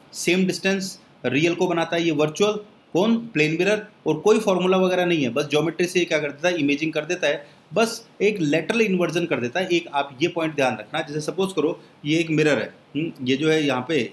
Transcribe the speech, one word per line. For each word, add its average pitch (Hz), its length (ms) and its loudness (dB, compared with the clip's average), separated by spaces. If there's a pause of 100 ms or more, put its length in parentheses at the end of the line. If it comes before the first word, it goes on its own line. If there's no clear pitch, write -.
(160)
same 185 320 2
distance 190 500 -2 (300)
real 151 280 2
को 175 120 0
बनाता 165 280 -2
है 170 80 0
ये 170 100 2
virtual, 170 460 0 (340)
कौन, 214 220 2 (120)
plane 156 320 0
mirror, 208 260 0 (220)
और 156 100 0
कोई 214 220 4
formula 190 380 2
वगैरह 180 280 2
नहीं 170 180 2
है, 120 60 0
बस 143 200 -2
geometry 156 380 0
से 180 120 0
ये 175 60 2
क्या 165 140 0
कर 147 120 -4
देता 139 160 -4
है, 180 100 0
इमेजिंग 143 360 0
कर 151 120 -4
देता 175 220 -4
है, 147 180 -2 (280)
बस 226 320 0 (160)
एक 202 200 2
lateral 160 400 0
inversion 175 440 0
कर 156 140 -2
देता 120 200 -4
है। 185 100 -2
एक 170 240 0
आप 143 280 -4
ये 165 60 2
point 160 280 -4
ध्यान 127 220 2
रखना, 143 240 -8
जैसे 151 200 -6
suppose 180 320 -4
करो 160 260 -2 (260)
ये 151 140 2
एक 160 120 -2
mirror 151 280 4
है, 101 80 -4 (280)
हम्म, 160 160 -2 (100)
ये 127 160 2
जो 156 120 0
है 156 120 4
यहाँ 127 260 0
पे 160 120 0 (140)